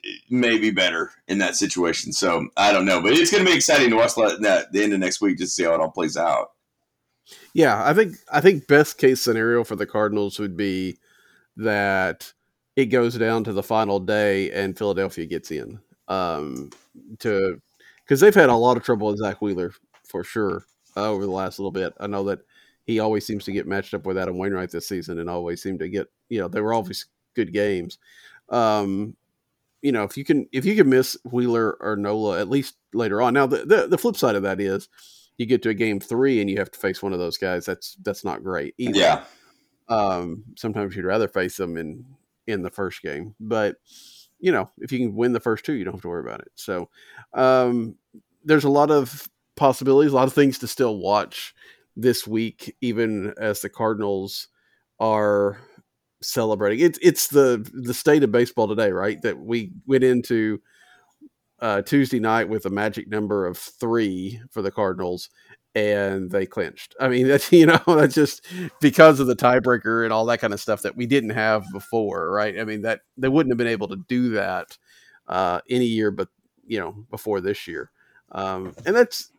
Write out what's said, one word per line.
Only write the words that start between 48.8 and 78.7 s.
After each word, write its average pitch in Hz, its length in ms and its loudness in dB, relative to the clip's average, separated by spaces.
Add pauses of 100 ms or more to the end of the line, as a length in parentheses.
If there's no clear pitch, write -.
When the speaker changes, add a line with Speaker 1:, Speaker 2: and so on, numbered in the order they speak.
Speaker 2:
of 143 380 0 (260)
possibilities, 135 560 4
a 135 60 2
lot 127 100 4
of 127 60 0
things 139 260 4
to 123 80 -12
still 110 320 -2
watch 95 560 -2 (420)
this 120 300 0
week, 113 540 -6
even 107 580 -2
as 104 240 -4
the 104 60 -8
Cardinals 101 800 -6 (500)
are 104 600 0 (600)
celebrating. 110 640 0
It's, 165 160 2
it's - 280 4
the, 127 440 4
the 123 220 -6
state 147 300 4
of 110 80 2
baseball 120 340 2
today, 107 240 0
right? 92 320 -4
That 92 160 -4
we 107 320 -6 (160)
went 131 160 2
into, 120 580 0 (1000)
uh, 104 220 0
Tuesday 131 360 0
night 110 300 0
with 107 180 -4
a 95 40 -4
magic 101 360 -4
number 104 400 -2
of 90 100 -6
three 110 840 -4 (100)
for 107 120 -8
the 95 100 -4
Cardinals, 92 580 -4 (460)
and 98 540 -2
they 95 140 0
clinched. - 540 -8
I 135 100 0
mean, 127 200 2
that's, 147 240 2
<laughs> - 0 -
you 165 140 10
know, 165 200 6
that's 151 280 4
just 151 300 0 (360)
because 151 400 8
of 131 80 2
the 120 80 2
tiebreaker 123 640 2
and 113 100 0
all 110 140 2
that 117 140 0
kind 110 120 -2
of 101 80 -8
stuff 107 220 -4
that - 140 -6
we 123 100 -4
didn't 117 240 2
have 107 420 0
before, 95 600 -4
right? 104 260 -2
I 110 60 -6
mean, 107 180 -8
that 113 200 -4 (140)
they 131 120 -2
wouldn't 139 240 2
have 117 60 -2
been 120 100 0
able 107 200 -4
to 95 200 -12
do 123 220 0
that, 95 460 -4 (520)
uh, 90 320 -2 (100)
any 123 160 0
year 110 240 0
but, 95 180 -6 (380)
you 107 140 -6
know, 104 300 -10
before 104 300 -4
this 98 280 -6
year. 78 240 -12 (400)
Um, 95 420 -8 (120)